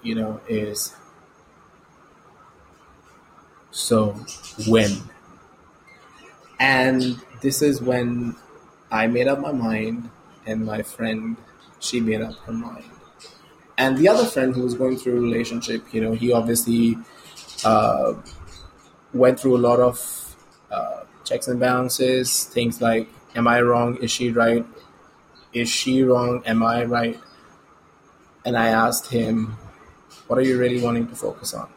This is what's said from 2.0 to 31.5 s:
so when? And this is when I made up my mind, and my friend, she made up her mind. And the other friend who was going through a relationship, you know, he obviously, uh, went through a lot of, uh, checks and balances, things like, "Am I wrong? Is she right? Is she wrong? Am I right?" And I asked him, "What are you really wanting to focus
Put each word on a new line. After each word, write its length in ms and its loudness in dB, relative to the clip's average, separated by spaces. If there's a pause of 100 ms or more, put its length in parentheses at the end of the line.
so 400 0 (560)
when? 240 4 (1700)
And 600 2 (220)
this 200 -2
is 200 2
when 540 -2 (580)
I 140 2
made 200 2
up 120 0
my 120 -6
mind, 600 -4 (340)
and 200 -4
my 180 -6
friend, 520 -6 (440)
she 200 -4
made 220 0
up 140 -8 (100)
her 80 -10
mind. 320 -10 (920)
And 220 2
the 100 6
other 180 6
friend 280 0
who 80 -2
was 140 -2
going 220 0
through 200 -2
a 40 2
relationship, 600 -2 (120)
you 60 -2
know, 140 0
he 180 0
obviously, 680 2 (680)
uh, 480 4 (1000)
went 280 4
through 180 2
a 120 2
lot 100 4
of, 180 4 (720)
uh, 320 -8 (220)
checks 240 -4
and 120 -2
balances, 840 0
things 380 -2
like, 260 2 (280)
"Am 120 2
I 140 4
wrong? 360 2
Is 140 -4
she 180 -2
right? 360 2 (880)
Is 160 -2
she 340 0
wrong? 420 2
Am 160 2
I 240 2
right?" 340 -2 (1300)
And 120 0
I 100 2
asked 420 2
him, 480 -2 (680)
"What 100 0
are 120 2
you 100 2
really 220 0
wanting 260 0
to 80 -14
focus 380 -8